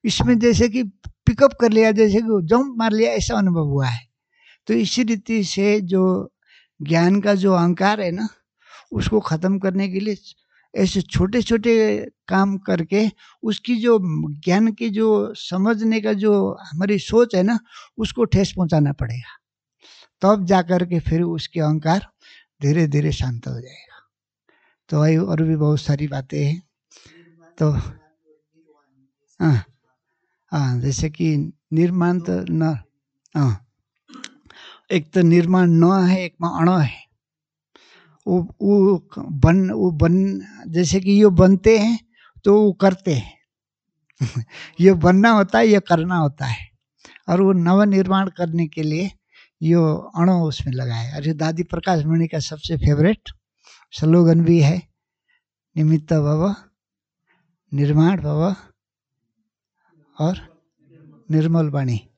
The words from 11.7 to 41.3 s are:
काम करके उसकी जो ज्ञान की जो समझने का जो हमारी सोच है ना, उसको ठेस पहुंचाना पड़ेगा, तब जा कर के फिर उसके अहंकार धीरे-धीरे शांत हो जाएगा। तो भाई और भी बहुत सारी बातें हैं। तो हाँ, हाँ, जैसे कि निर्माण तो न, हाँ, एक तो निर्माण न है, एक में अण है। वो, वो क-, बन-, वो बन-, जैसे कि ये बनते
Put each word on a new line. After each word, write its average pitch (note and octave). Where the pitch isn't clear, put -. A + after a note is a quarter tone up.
काम G3
करके F#3+
उसकी A#3
जो A3+
ज्ञान G#3+
की A#3
जो G#3+
समझने A3
का G#3+
जो G#3
हमारी G3
सोच A3+
है F#3
ना, A3
उसको A3
ठेस F#3+
पहुंचाना D#3
पड़ेगा, B2
तब G3
जा F#3
कर F3
के F3
फिर D#3+
उसके E3+
अहंकार D#3
धीरे-धीरे D3
शांत B2
हो C3
जाएगा। -
तो D#3
भाई D#3
और E3
भी D#3+
बहुत D3+
सारी D3
बातें C#3
हैं। D#3+
तो D3+
हाँ, C#3+
हाँ, C3
जैसे C#3
कि D#3
निर्माण F3
तो F3+
न, D#3+
हाँ, B2+
एक E3+
तो F#3
निर्माण F3
न E3+
है, F#3
एक E3+
में E3+
अण E3
है। A#2+
वो, F3+
वो G3
क-, -
बन-, F3
वो G#3
बन-, F#3
जैसे E3+
कि F#3
ये G#3
बनते F#3+